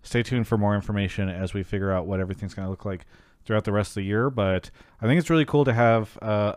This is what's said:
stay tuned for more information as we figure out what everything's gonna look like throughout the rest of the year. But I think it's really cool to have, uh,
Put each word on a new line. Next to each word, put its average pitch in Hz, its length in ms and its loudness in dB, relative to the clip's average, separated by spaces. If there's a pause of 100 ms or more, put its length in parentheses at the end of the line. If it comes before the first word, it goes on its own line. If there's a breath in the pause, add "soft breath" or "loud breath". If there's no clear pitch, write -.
stay 120 200 0
tuned 117 240 -2
for 113 120 0
more 104 160 2
information 101 540 -2
as 92 260 -4
we 101 80 -4
figure 98 280 -4
out 90 160 0
what 95 140 -2
everything's 92 340 -6
gonna 95 140 -8
look 95 160 -8
like 95 220 -8 (380 soft breath)
throughout 107 200 0
the 104 80 -2
rest 101 200 0
of - 40 -12
the 104 60 -4
year. 107 260 0
But 98 420 0 (300 loud breath)
I 107 60 -2
think 135 120 4
it's 165 120 0
really 160 160 4
cool 147 180 2
to 135 80 2
have, 113 500 4
uh, 104 340 0